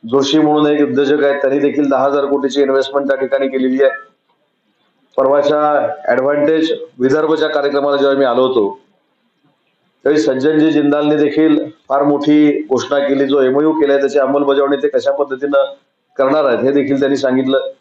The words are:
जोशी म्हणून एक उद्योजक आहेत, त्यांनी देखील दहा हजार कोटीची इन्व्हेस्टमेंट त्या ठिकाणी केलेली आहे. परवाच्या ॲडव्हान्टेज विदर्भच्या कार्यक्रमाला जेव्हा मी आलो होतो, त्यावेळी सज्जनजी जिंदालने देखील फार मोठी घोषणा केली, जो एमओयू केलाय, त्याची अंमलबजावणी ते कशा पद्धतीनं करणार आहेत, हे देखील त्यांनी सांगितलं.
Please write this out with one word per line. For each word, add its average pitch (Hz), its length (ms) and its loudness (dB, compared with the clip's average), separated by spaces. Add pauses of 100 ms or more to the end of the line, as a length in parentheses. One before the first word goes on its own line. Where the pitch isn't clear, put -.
जोशी 139 360 0
म्हणून 151 260 2
एक 147 160 2
उद्योजक 139 420 0
आहेत, 139 180 0
त्यांनी 139 180 0
देखील 143 300 0
दहा 135 160 0
हजार 139 200 0
कोटीची 139 360 -2
इन्व्हेस्टमेंट 135 460 0
त्या 139 100 0
ठिकाणी 135 300 -2
केलेली 131 360 -2
आहे. 135 80 4 (1300)
परवाच्या 143 420 2 (480)
ॲडव्हान्टेज 147 640 0 (280)
विदर्भच्या 151 500 0
कार्यक्रमाला 143 480 -2
जेव्हा 139 200 2
मी 139 80 2
आलो 127 220 2
होतो, 107 320 -2 (1300)
त्यावेळी 143 160 0
सज्जनजी 151 500 0
जिंदालने 147 460 0
देखील 151 420 2 (300)
फार 143 140 0
मोठी 147 680 2
घोषणा 131 300 -2
केली, 139 260 0
जो 139 160 0
एमओयू 139 300 2
केलाय, 143 280 2
त्याची 139 200 0
अंमलबजावणी 139 580 0
ते 143 100 -2
कशा 135 240 0
पद्धतीनं 139 600 -2 (440)
करणार 139 280 0
आहेत, 117 140 0
हे 131 120 0
देखील 139 280 0
त्यांनी 139 180 0
सांगितलं. 131 640 -2